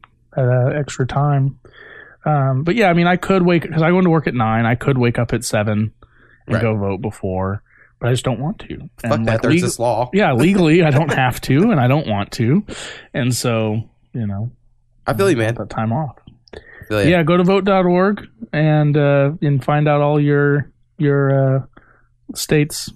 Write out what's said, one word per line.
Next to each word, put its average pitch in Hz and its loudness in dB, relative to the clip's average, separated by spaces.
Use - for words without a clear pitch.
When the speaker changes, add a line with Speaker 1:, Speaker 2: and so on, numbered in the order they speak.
Speaker 1:
uh, 127 2
extra 143 -4
time. 139 0
Um, 139 0
but 175 0
yeah, 214 4
I 170 4
mean, 170 2
I 180 2
could 190 0
wake, 175 2
'cause 160 -2
I 160 2
go 180 2
into 185 2
work 160 2
at 110 -2
nine, 113 0
I 117 0
could 131 0
wake 120 0
up 120 -2
at 117 -2
seven 107 -2
and - -2
Speaker 2:
Right. 90 -2
Speaker 1:
go 110 0
vote 98 -4
before, 95 -6
but 120 -2
I - 2
just 127 -2
don't 120 -4
want 165 -6
to. - -14
Speaker 2:
Fuck - -4
Speaker 1:
And, 110 -2
Speaker 2:
that, 113 0
Speaker 1:
like, 113 -2
Speaker 2:
there's 127 2
Speaker 1:
leg-, 175 2
Speaker 2:
this - -4
law. 117 -2
Speaker 1:
yeah, 185 2
legally, 170 4
I 156 2
don't 147 0
Speaker 2:
<laughs> - -
Speaker 1:
have 127 0
to, 160 2
and 165 2
I 123 4
don't 143 0
want 101 -4
to. 131 0
And 127 -2
so, 110 -2
you 113 -6
know, 101 -8
Speaker 2:
I 131 0
feel 196 2
you, 139 0
man. 113 -2
Speaker 1:
I - -8
want 98 -10
that - -16
time 113 -2
off. 147 -6
Speaker 2:
I - -20
feel 107 0
you. 147 4
Speaker 1:
Yeah, 175 4
go 170 2
to 180 2
vote 190 2
dot 190 2
org 185 0
and, 151 2
uh, 143 2
and 143 0
find 147 0
out 147 2
all 147 2
your, 143 2
your, 139 2
uh, 135 -4
states' - -2